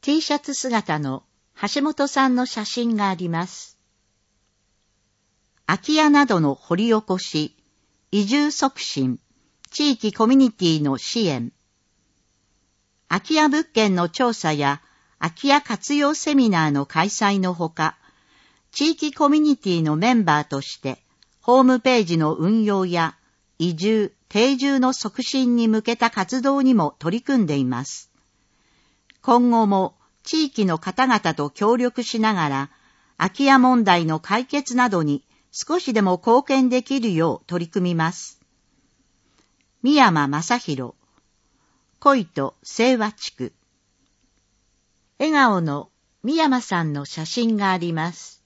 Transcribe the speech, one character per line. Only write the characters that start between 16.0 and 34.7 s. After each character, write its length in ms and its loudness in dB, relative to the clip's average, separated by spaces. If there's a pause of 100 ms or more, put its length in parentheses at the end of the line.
セ 200 -4
ミ 160 4
ナ 180 2
ー 40 0
の 120 -2
開 240 -2
催 320 -2
の 140 -2
ほ 160 -6
か、 260 -4 (720)
地 220 0
域 220 -6
コ 140 2
ミ 100 4
ュ 40 4
ニ 140 2
テ 140 -6
ィ 120 2
の 140 0
メ 180 2
ン 100 4
バ 200 2
ー 40 -16
と 120 -6
し 200 -16
て、 220 -8 (380)
ホ 200 4
ー 20 6
ム 180 4
ペ 200 2
ー 40 0
ジ 140 -2
の 160 0
運 300 0
用 220 0
や 300 -4 (420)
移 180 -2
住、 360 0 (160)
定 280 2
住 220 0
の 140 2
促 300 -8
進 340 0
に 120 2
向 140 0
け 140 -2
た 140 0
活 320 -4
動 200 0
に 120 4
も 240 0
取 200 -4
り 40 -8
組 220 0
ん 20 -2
で 100 -2
い 80 0
ま 200 -4
す。 260 -16 (1080)
今 300 2
後 160 2
も 300 -2 (260)
地 220 -2
域 220 -2
の 120 -2
方 280 -2
々 280 0
と 160 -6
協 260 0
力 260 -2
し 180 -6
な 140 2
が 140 -2
ら、 220 -4 (460)
空 140 2
き 140 -2
家 140 6
問 260 4
題 200 2
の 160 -2
解 260 -4
決 300 -6